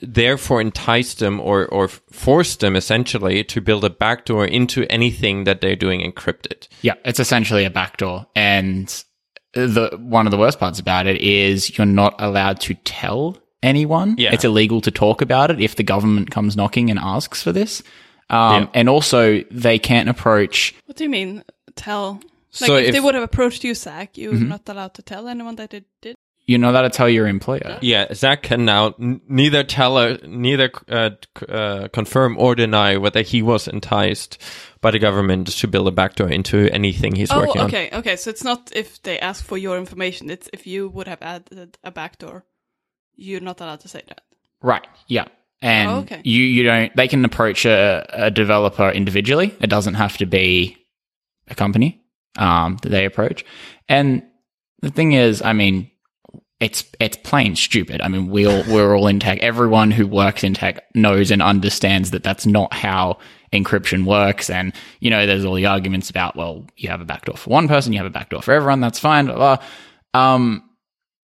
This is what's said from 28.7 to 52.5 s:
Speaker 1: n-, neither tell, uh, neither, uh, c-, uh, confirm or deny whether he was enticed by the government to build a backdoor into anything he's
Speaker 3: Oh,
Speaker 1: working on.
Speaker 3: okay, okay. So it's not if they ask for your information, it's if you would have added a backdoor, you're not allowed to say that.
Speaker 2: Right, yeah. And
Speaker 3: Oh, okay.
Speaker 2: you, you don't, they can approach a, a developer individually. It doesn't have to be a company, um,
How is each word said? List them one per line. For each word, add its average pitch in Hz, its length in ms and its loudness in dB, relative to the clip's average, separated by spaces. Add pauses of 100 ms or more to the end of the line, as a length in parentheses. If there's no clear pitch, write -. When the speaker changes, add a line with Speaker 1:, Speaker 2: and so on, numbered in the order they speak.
Speaker 1:
n-, 123 280 -4
neither 143 340 2
tell, 135 340 0
uh, 120 200 2 (100)
neither, 127 440 0 (180)
uh, 113 220 -2 (280)
c-, - 100 -14
uh, 101 440 -6
confirm 120 460 0
or 123 180 4
deny 107 400 2
whether 104 260 0
he 113 200 0
was 113 260 0
enticed 101 720 -4 (420)
by 113 100 2
the 107 80 0
government 98 480 0 (140)
to 110 80 -2
build 98 180 0
a 92 60 0
backdoor 92 360 0
into 95 440 2
anything 101 420 -2
he's 208 160 -2
Speaker 3:
Oh, 285 100 2
Speaker 1:
working - 220 0
on. 101 60 0
Speaker 3:
okay, 190 240 -6
okay. 208 240 -4
So 220 140 -10
it's 226 140 -12
not 247 300 -6
if 220 280 -10
they 180 180 -8
ask 190 240 -10
for 190 140 -12
your 190 200 -6
information, 185 520 -10
it's 180 220 -16
if - 140 -20
you 196 220 -10
would 185 180 -14
have 180 160 -16
added 175 600 -18
a 185 80 -18
backdoor, 170 520 -18 (680)
you're 190 260 -14
not 180 200 -14
allowed 160 200 -14
to 185 80 -20
say - 200 -20
that. - 140 -20 (400)
Speaker 2:
Right, 123 240 -2 (200)
yeah. 117 200 -2 (360)
And 110 280 2
Speaker 3:
Oh, - 100 -2
okay. 196 220 -14
Speaker 2:
you, 120 220 2
you 123 200 2
don't, 113 320 2
they 127 120 4
can 131 160 2
approach 113 400 0
a, 101 460 4
a 110 200 0
developer 104 600 2
individually. 101 720 0
It 107 100 -2
doesn't 104 240 0
have 104 240 -2
to 98 80 -2
be 90 500 2 (720)
a - 60 -16
company, 104 500 0 (340)
um, 85 440 2